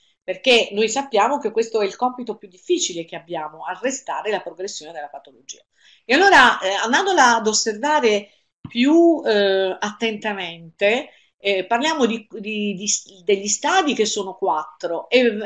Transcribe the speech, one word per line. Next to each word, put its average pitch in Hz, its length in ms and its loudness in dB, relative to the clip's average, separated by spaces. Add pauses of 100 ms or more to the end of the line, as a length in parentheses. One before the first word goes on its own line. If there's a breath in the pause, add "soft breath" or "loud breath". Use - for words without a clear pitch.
(240 soft breath)
perché 226 480 2
noi 214 180 0
sappiamo 269 500 0
che 208 120 -4
questo 226 300 -2
è 202 40 0
il 190 100 -6
compito 247 420 -6
più 208 100 -20
difficile 180 580 -4
che 175 100 -16
abbiamo, 156 500 -12
arrestare 190 680 -6
la 185 100 -4
progressione 165 500 -14
della 151 180 -14
patologia. - 520 -20 (440 soft breath)
E 233 80 -2
allora, 294 460 6
eh, 190 100 -4
andandola 254 680 2
ad 220 100 -4
osservare 220 800 0 (380 soft breath)
più, 302 580 4
eh, 190 540 2
attentamente, 208 1300 -4 (320 soft breath)
eh, 190 240 0
parliamo 277 400 0
di, 220 240 -2
di, 208 460 -6
di, 196 120 -10 (360)
degli 196 240 0
stadi 302 480 0
che 220 100 2
sono 190 300 -6
quattro 165 760 -4
e, 240 360 4